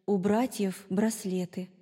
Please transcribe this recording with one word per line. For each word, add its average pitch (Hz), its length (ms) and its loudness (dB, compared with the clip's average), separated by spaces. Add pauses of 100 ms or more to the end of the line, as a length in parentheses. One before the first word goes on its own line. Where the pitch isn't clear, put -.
у 202 120 2
братьев — 208 680 0
браслеты. 185 800 -2 (140)